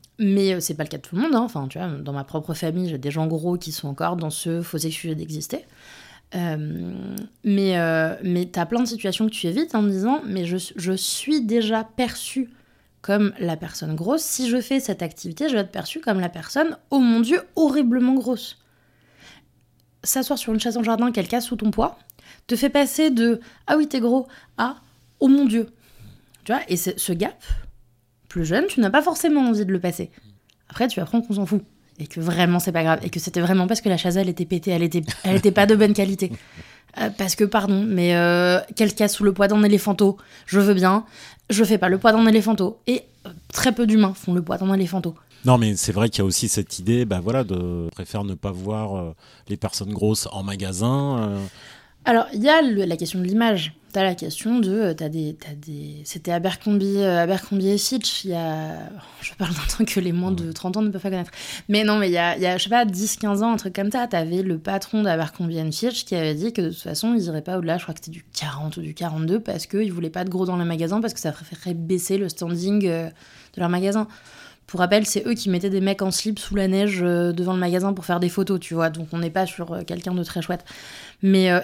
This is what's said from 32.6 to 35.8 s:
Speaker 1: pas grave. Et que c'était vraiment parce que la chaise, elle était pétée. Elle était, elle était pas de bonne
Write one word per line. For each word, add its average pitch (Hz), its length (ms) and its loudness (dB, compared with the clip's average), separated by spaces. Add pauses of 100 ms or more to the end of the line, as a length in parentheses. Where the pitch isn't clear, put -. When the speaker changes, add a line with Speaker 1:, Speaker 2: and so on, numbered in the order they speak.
Speaker 1:
pas 165 100 0
grave. 160 200 2
Et 175 80 -4
que - 80 -6
c'était 175 220 -4
vraiment 180 260 4
parce 214 140 0
que - 80 0
la 185 80 2
chaise, 175 200 0
elle 190 120 2
était 175 160 -2
pétée. 175 260 -2
Elle 170 120 2
était, 170 200 0 (220)
elle 190 120 4
était 202 140 6
pas 202 160 6
de 214 80 8
bonne 208 200 6